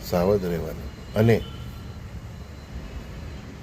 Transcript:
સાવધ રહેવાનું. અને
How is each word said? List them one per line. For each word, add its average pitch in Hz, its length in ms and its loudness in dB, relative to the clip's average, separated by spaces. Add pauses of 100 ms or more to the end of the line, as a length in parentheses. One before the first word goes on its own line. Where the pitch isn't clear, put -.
સાવધ 92 360 6
રહેવાનું. 80 680 -4
અને 110 280 8 (2250)